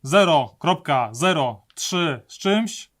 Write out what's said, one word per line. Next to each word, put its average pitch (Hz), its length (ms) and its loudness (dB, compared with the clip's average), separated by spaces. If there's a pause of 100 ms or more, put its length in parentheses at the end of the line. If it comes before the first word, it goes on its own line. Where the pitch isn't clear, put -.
zero 151 560 2
kropka 143 540 0
zero 135 640 -2
trzy 165 540 -4
z - 100 -20
czymś 208 520 -2 (100)